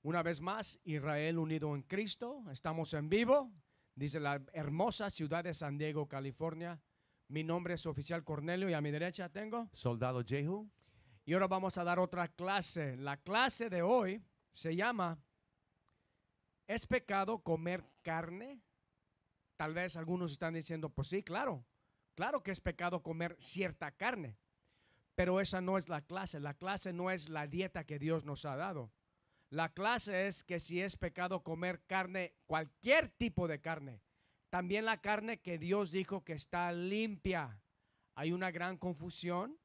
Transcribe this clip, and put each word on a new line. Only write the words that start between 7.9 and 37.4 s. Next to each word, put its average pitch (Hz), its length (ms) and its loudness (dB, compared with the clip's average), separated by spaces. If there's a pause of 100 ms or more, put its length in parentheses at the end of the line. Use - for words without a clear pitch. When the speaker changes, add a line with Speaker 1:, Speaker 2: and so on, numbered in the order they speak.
Speaker 1:
Cornelio 170 460 0
y 170 60 4
a 147 80 2
mi 147 80 2
derecha 175 400 -2
tengo 214 420 -4
Speaker 2:
Soldado 123 500 0
Jehu. 156 480 -2 (540)
Speaker 1:
Y 147 80 -2
ahora 190 140 6
vamos 185 320 0
a 175 60 0
dar 175 140 4
otra 180 300 2
clase. 175 680 -2
La 139 180 -4
clase 233 540 2
de 180 100 2
hoy 202 420 4 (300)
se 165 240 -2
llama 185 420 2 (1500)
¿Es 220 200 -2
pecado 208 520 2
comer 170 440 0 (200)
carne? 180 580 -4 (960)
Tal 156 160 0
vez 170 240 -2
algunos 165 360 0
están 165 200 -4
diciendo, 160 380 -4
"Pues 143 180 -2
sí, 190 140 0
claro, 180 420 -2 (500)
claro 247 280 0
que 196 80 -4
es 185 100 -4
pecado 175 420 -2
comer 170 360 -4
cierta 170 540 -4
carne", 190 440 -4 (800)
pero 185 260 4
esa 185 200 0
no 190 180 4
es 170 100 -2
la 151 140 -2
clase. 180 360 -6
La 143 160 -4
clase 185 380 -4
no 180 180 0
es 160 180 -2
la 151 200 -4
dieta 175 340 -2
que 143 160 -6
Dios 156 260 2
nos 143 200 -6
ha 143 100 -4
dado. 151 380 -4 (580)
La 160 200 2
clase 196 580 2
es - 160 -6
que 170 160 -2
si 175 200 -2
es 190 160 0
pecado 180 460 -2
comer 170 460 -2
carne, 185 480 0 (100)
cualquier 208 600 4
tipo 185 400 0
de 147 120 -2
carne, 143 400 -6 (480)
también 180 360 0
la 220 160 2
carne 214 400 0
que 175 180 -4
Dios 180 320 2
dijo 190 320 0
que 165 120 -6
está 175 360 0
limpia. 180 880 0 (540)